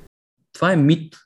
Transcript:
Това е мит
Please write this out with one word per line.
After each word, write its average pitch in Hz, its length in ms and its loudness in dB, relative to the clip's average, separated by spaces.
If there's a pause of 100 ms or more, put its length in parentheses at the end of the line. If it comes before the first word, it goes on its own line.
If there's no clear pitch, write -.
(520)
Това 180 200 -2
е 180 40 0
мит 160 500 0